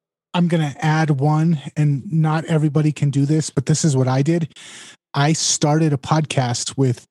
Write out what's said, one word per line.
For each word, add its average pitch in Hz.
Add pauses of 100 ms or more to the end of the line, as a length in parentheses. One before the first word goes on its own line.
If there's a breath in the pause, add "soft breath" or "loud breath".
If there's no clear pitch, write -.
(340)
I'm 175
gonna 156
add 156
one, 156 (140)
and 147
not 156
everybody 151
can 143
do 139
this, 151
but -
this 160
is 147
what 131
I 131
did. 165 (600 loud breath)
I 143
started 156
a 139
podcast 139
with 131